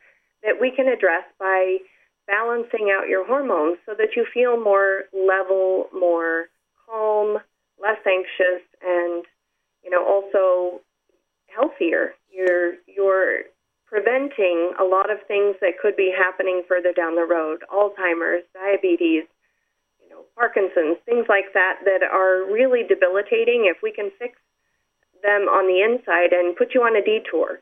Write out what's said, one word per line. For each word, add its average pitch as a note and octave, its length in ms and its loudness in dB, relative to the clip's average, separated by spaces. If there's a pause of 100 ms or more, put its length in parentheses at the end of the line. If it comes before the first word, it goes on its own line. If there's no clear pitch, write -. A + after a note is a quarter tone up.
(440)
that G#3+ 160 -2
we B3 120 0
can C4 160 0
address G3 380 0 (120)
by F#3 420 0 (480)
balancing A3+ 640 -2
out G3 180 0
your F#3 160 0
hormones F#3+ 600 0
so A3 80 -10
that G#3+ 220 -2
you A#3 180 0
feel A#3+ 240 2
more G3 560 2
level, F#3+ 800 0
more E3+ 540 0 (380)
calm, G#3+ 540 0 (400)
less G#3 260 -2
anxious, F#3 580 0 (180)
and, F3 420 -2 (600)
you F#3 60 -18
know, F3+ 140 0
also F#3+ 800 0 (680)
healthier. - 680 -2 (140)
You're, F3+ 460 0 (100)
you're F#3+ 580 0 (420)
preventing G#3 960 -2
a G3 40 2
lot F#3+ 260 2
of G#3 80 -4 (100)
things G3+ 340 0
that F3 200 -2
could G3+ 140 0
be F#3 200 0
happening F#3 520 0
further F3+ 260 0
down E3 220 -2
the E3+ 100 0
road, D#3+ 380 -2 (100)
Alzheimer's, F3 680 -2 (100)
diabetes, F3+ 680 0 (800)
you - 80 -20
know, - 120 -20 (140)
Parkinson's, F#3 680 0
things A#3 220 0
like G3 260 -6
that, F#3 320 0
that F#3+ 180 2
are F#3 400 0
really A#3 440 0
debilitating. G#3 800 2
If E3 160 0
we G#3+ 100 -4
can G#3 280 -8
fix B3 180 -12 (840)
them G3+ 260 2
on F#3+ 160 2
the F#3 160 2
inside F3+ 520 2
and F3 220 0
put B3 200 0
you B3+ 80 4
on A3+ 120 2
a G#3 80 2
detour, G#3+ 580 -2